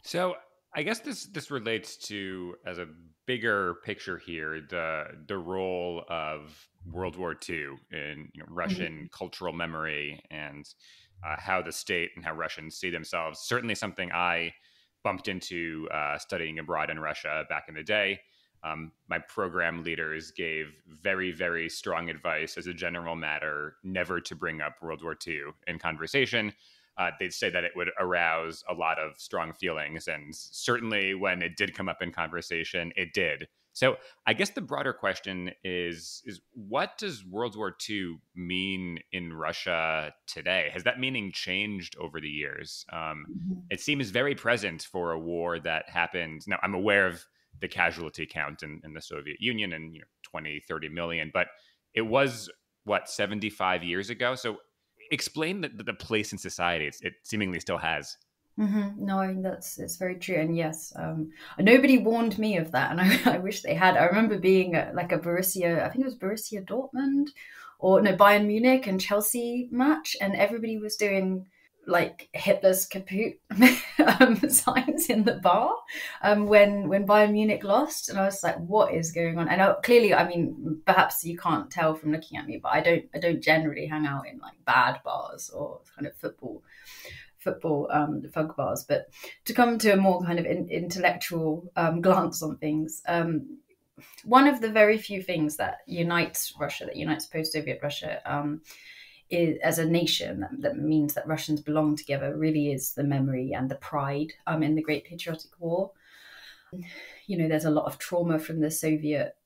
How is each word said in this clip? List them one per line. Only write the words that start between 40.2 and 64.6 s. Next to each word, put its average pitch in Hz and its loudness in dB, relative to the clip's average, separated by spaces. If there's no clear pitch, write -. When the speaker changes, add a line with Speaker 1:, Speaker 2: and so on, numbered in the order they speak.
Speaker 1:
today? 87 -2
Has 87 -10
that 123 -2
meaning 127 -6
changed 95 -6
over 80 -10
the 76 -8
years? 73 -10
Um, 80 -8
Speaker 2:
Mm-hmm. 185 -8
Speaker 1:
it 98 -6
seems 139 -2
very 131 0
present 101 -2
for 85 -4
a 82 -4
war 85 -4
that 80 -4
happened. 85 -4
Now, 95 -2
I'm 95 0
aware 101 4
of 85 -6
the 95 -6
casualty 85 -2
count 76 -8
in, 78 -14
in 78 -16
the 78 -14
Soviet 76 -12
Union 107 -4
and, 80 -12
you 78 -20
know, - -20
twenty, 76 -10
thirty 78 -8
million, 82 -6
but 90 0
it 110 0
was, 117 0
what, 101 0
seventy-five 98 -2
years 95 -4
ago? 123 -2
So 117 -6
explain 160 -4
the, 151 -6
the, 107 -14
the 107 -6
place 107 -2
in 104 -10
society 87 -2
it's, - -12
it 90 -6
seemingly 95 -4
still 87 -2
has. 78 -4
Speaker 2:
Mm-hmm. 202 -2
No, 196 0
I 190 0
think 190 -4
that's, - -8
it's - -10
very 185 -4
true. 180 -4
And 165 0
yes, 160 -4
um, 160 -6
nobody 254 10
warned 226 2
me 214 2
of 160 -2
that. - 2
And 170 0
<laughs> 196 6
I, - 4
I - 0
wish 190 -4
they - 0
had. 180 8
I 139 8
remember 202 4
being 185 6